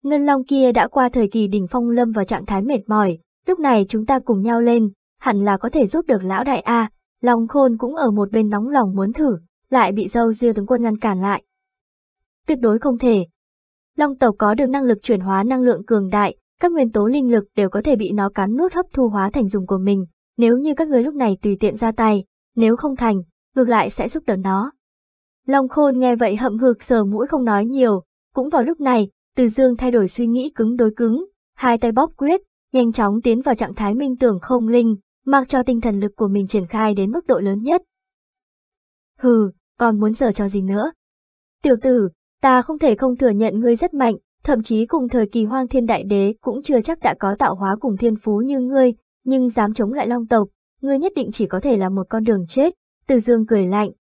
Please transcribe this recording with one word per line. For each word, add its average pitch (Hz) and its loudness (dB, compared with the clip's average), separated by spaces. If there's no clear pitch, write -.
Ngân 285 0
Long 277 2
kia 262 2
đã 226 2
qua 254 0
thời 233 0
kỳ 214 -2
đỉnh 196 -2
phong 240 -2
lâm 233 0
vào 208 -2
trạng 202 -6
thái 196 -4
mệt 247 -2
mỏi, 208 0
"Lúc 359 0
này 240 2
chúng 220 -4
ta 269 0
cùng 202 -2
nhau 233 0
lên, 233 2
hẳn 202 0
là 196 0
có 240 -6
thể 262 2
giúp 320 -2
được 208 2
lão 190 -4
đại 269 0
a." 226 0
Long 233 2
Khôn 262 2
cũng 254 -6
ở 277 0
một 202 -2
bên 220 0
nóng 208 -4
lòng 220 0
muốn 196 -2
thử, 269 0
lại 220 2
bị 202 -4
Dâu 226 0
Ria 233 0
tướng 208 -4
quân 240 0
ngăn 220 -2
cản 196 -2
lại. 196 -4
"Tuyệt - -2
đối 226 2
không 254 -2
thể. 226 2
Long 285 0
tộc 226 2
có 208 2
được 262 0
năng 269 -2
lực 233 2
chuyển 214 0
hóa 190 -2
năng 254 0
lượng 226 2
cường 202 0
đại, 202 0
các 349 2
nguyên 269 0
tố 214 0
linh 254 0
lực 214 2
đều 196 0
có 202 -4
thể 277 2
bị 208 -4
nó 202 -2
cắn 202 -2
nuốt 359 0
hấp 359 -2
thu 247 0
hóa 202 -2
thành 220 -2
dùng 190 -4
của 196 -2
mình, 190 0
nếu 233 4
như 294 -2
các 320 -2
ngươi 254 2
lúc 294 -4
này 220 0
tùy 202 -2
tiện 214 0
ra 226 -2
tay, 214 0
nếu 226 4
không 269 -4
thành, 208 -2
ngược 247 2
lại 208 2
sẽ - -4
giúp 311 -8
đỡ 208 0
nó." 190 -2
Long 269 2
Khôn 277 2
nghe 247 2
vậy 220 0
hậm 226 -2
hực 247 2
sờ 226 2
mũi 214 -2
không 269 -2
nói 208 0
nhiều, 233 0
cũng 269 -2
vào 294 2
lúc 311 -2
này, 240 0
Từ 254 2
Dương 247 2
thay 254 -2
đổi 214 2
suy 240 -4
nghĩ 254 -2
cứng 226 0
đối 220 2
cứng, 240 -2
hai 240 0
tay 226 0
bóp 269 0
quyết, 330 0
nhanh 240 2
chóng 214 0
tiến 240 0
vào 262 0
trạng - -8
thái 208 -4
minh 262 -4
tưởng 220 2
không 247 -2
linh, 233 2
mặc 269 2
cho 254 0
tinh 233 0
thần 202 -2
lực 208 -4
của 214 -2
mình 196 -2
triển 196 -2
khai 214 -2
đến 196 -2
mức 339 -6
độ 175 2
lớn 196 -2
nhất. 311 0
"Hừ, 220 4
còn 226 0
muốn 214 0
giở 233 0
trò 202 -4
gì 196 -2
nữa? 202 -2
Tiểu 262 4
tử, 240 2
ta 254 4
không 302 -6
thể 247 4
không 254 -2
thừa 262 2
nhận 208 0
ngươi 233 2
rất 339 -4
mạnh, 240 0
thậm 247 0
chí 220 0
cùng 254 -2
thời 226 0
kỳ 220 -2
Hoang 254 -4
Thiên 254 0
Đại 220 -2
Đế 196 0
cũng 254 -6
chưa 262 2
chắc 320 -6
đã - -2
có 202 -2
tạo 254 0
hóa 196 -2
cùng 214 -4
thiên 233 0
phú 214 -2
như 269 -2
ngươi, 254 2
nhưng 254 0
dám 214 0
chống 220 -2
lại 277 -4
Long 240 -4
tộc, 214 2
ngươi 269 0
nhất 381 -2
định 254 -4
chỉ 214 -2
có 185 -4
thể 247 0
là 185 0
một 190 -4
con 220 -2
đường 202 0
chết." 294 0
Từ 262 4
Dương 226 2
cười 202 2
lạnh. 202 0